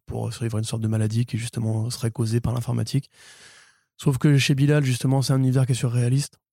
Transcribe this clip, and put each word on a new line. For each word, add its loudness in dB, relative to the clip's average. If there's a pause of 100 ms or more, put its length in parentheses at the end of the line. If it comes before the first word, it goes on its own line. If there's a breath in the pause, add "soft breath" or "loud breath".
pour -8
survivre -6
à -2
une -4
sorte -6
de -2
maladie 0
qui -6
justement -4
serait -4
causée -2
par -2
l'informatique. -2 (840 loud breath)
Sauf -2
que 4
chez 4
Bilal, 4
justement, 2
c'est 0
un 2
univers 2
qui 0
est 2
surréaliste 0 (140)